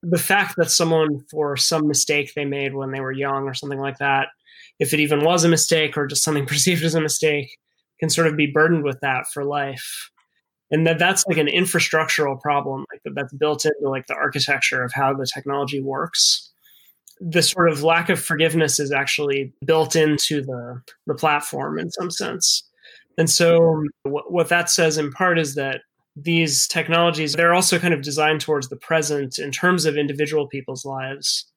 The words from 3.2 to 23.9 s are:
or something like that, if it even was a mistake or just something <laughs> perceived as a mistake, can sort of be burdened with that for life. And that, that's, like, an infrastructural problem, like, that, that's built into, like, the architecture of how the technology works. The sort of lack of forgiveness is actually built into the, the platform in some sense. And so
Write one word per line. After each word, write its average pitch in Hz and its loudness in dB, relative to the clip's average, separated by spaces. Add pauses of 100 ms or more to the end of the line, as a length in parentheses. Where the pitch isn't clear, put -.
or 131 -6
something 139 -8
like 135 -6
that, 139 2 (520)
if 139 0
it 151 2
even 147 2
was 165 4
a 170 6
mistake 156 2
or 143 -2
just 139 -2
something 147 0
<laughs> 147 -6
perceived 160 2
as 160 0
a 165 2
mistake, 147 -2 (440)
can 160 -2
sort 165 2
of 151 0
be 151 2
burdened 156 2
with 135 -4
that 131 -4
for 143 -6
life. 139 -8 (640)
And 160 4
that, 165 2
that's, 185 2
like, 170 0
an 147 2
infrastructural 156 0
problem, 139 -2
like, 143 -20
that, 139 -10
that's 135 -8
built 151 0
into, 143 0
like, 131 -6
the - -6
architecture 139 -2
of 123 -4
how 135 2
the 135 -4
technology 139 -4
works. - -2 (720)
The 170 0
sort 170 2
of 143 -2
lack 165 2
of 165 2
forgiveness 156 0
is 143 -2
actually 139 -2 (140)
built 160 2
into 151 2
the, 123 -10 (260)
the 147 -2
platform 147 -2
in 170 -6
some 175 -6
sense. - -2 (540)
And 160 2
so 165 4 (200)